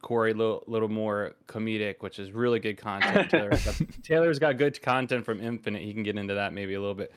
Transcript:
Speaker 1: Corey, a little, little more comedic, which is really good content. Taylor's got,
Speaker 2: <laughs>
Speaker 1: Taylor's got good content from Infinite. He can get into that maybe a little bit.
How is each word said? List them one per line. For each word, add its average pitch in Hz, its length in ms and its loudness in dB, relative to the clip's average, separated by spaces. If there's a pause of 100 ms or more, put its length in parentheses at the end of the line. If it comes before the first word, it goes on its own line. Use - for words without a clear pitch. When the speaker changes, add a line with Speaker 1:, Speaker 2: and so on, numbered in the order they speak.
Speaker 1:
Corey, 113 300 2
a 107 40 2
little, 110 320 0
little 110 220 0
more 104 460 -2 (120)
comedic, 107 540 -4
which 98 180 -10
is 98 140 -10
really 117 260 2
good 104 180 -4
content. 110 540 0
Taylor's 123 320 4
got, - 120 0 (140)
Speaker 2:
<laughs> - 140 -14
Speaker 1:
Taylor's 160 340 4
got 143 200 4
good 143 240 2
content 127 440 0
from 107 140 -2
Infinite. 110 420 -4
He 104 120 -8
can 110 100 -4
get 104 140 -2
into 101 160 -4
that 101 180 -2
maybe 98 220 -6
a 98 80 -4
little 101 120 -2
bit. 98 240 -8